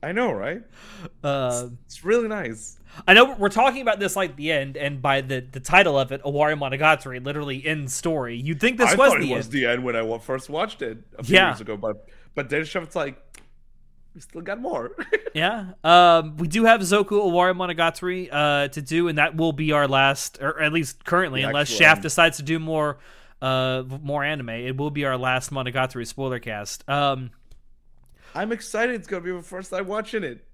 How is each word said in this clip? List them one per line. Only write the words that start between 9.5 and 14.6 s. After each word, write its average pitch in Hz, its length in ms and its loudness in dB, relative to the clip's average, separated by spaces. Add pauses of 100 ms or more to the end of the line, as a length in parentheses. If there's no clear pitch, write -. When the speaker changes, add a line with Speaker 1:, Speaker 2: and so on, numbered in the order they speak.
Speaker 1:
the 135 120 0
end 123 180 0
when 123 120 -2
I 113 60 0
wa-, 113 160 -4
first 131 320 -8
watched 175 320 -6
it 113 160 -8 (200)
a 135 60 -10
few 127 120 2
Speaker 2:
Yeah. 185 140 8
Speaker 1:
years 113 120 -6
ago, 107 160 -8
but, 107 300 -8 (260)
but 139 160 -6
then 151 160 -2
Chef's 165 300 -8
like, 147 220 -6 (1000)
"We 160 60 -20
still - 200 -18
got 190 180 -8
more." 269 420 -6